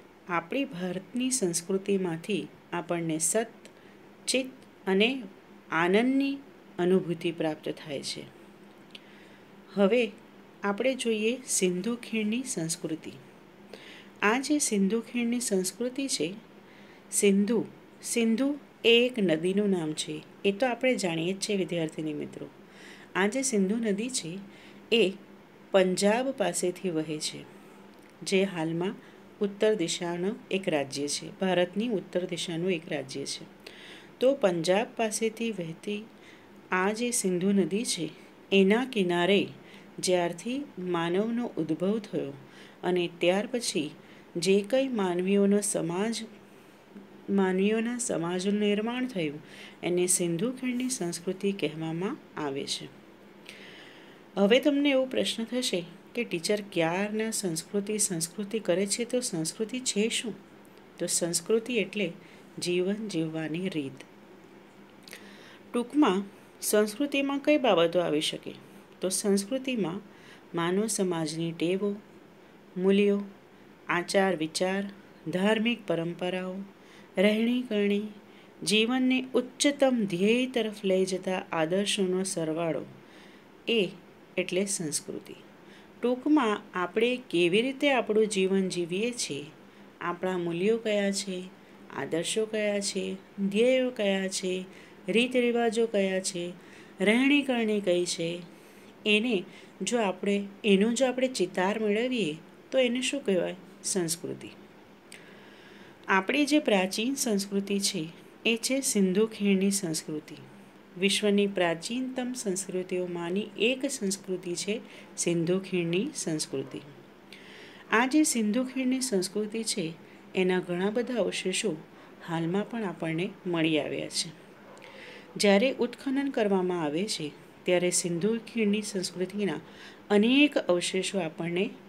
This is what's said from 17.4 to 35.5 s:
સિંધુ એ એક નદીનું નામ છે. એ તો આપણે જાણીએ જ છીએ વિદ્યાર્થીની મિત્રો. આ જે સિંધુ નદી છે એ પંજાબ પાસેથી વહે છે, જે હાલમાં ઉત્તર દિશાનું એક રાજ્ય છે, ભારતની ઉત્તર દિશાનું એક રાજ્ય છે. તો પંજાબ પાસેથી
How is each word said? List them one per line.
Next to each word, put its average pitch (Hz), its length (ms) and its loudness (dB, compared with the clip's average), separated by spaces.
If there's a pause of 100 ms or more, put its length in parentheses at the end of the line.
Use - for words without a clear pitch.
સિંધુ 240 560 2 (260)
એ 233 220 8
એક 247 120 -2
નદીનું 190 520 2
નામ 165 220 0
છે. 156 300 -8 (220)
એ 202 80 4
તો 196 140 0
આપણે 247 280 2
જાણીએ 170 380 -2
જ 196 80 -6
છીએ 208 160 -2
વિદ્યાર્થીની 160 580 -2
મિત્રો. 143 340 -10 (640)
આ 185 120 2
જે 233 160 0
સિંધુ 208 340 2
નદી 226 340 -2
છે 180 280 -6 (540)
એ 202 200 4 (580)
પંજાબ 202 600 4
પાસેથી 180 600 -2
વહે 156 280 -2
છે, 147 260 -8 (800)
જે 190 220 2
હાલમાં 170 500 -2 (460)
ઉત્તર 208 340 2
દિશાનું 175 600 -2 (140)
એક 190 180 -2
રાજ્ય 139 400 -2
છે, - 320 -8
ભારતની 185 480 0
ઉત્તર 180 380 -2
દિશાનું 175 460 -4
એક 160 200 -6
રાજ્ય 139 320 -6
છે. - 200 -10 (760)
તો 262 140 6
પંજાબ 185 520 2 (100)
પાસેથી 226 540 -2